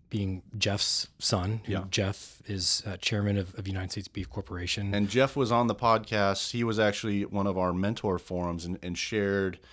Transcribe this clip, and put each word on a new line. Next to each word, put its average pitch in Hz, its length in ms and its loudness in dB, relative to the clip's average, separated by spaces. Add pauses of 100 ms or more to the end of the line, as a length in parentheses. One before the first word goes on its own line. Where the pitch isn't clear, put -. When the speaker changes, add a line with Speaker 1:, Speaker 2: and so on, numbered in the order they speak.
(100)
Speaker 1:
being 98 320 -2 (160)
Jeff's - 480 0 (140)
son, 104 440 0
who 104 80 -4
Speaker 2:
Yeah. 90 180 -2
Speaker 1:
Jeff - 560 -2
is, 95 380 0
uh, 98 120 -6
chairman 104 420 0
of, 92 160 -4
of 98 140 -8
United 95 240 -4
States 101 160 -8
Beef 95 200 -8
Corporation. 98 640 -4
Speaker 2:
And 101 160 4
Jeff 131 280 4
was 123 160 2
on 120 160 4
the 107 60 0
podcast. 107 760 2
He 120 140 0
was 113 160 2
actually 101 440 2
one 98 220 0
of 95 100 0
our 92 160 2
mentor 95 460 0
forums 87 460 -4
and, 87 180 -6
and 87 160 -6
shared, 98 640 0 (120)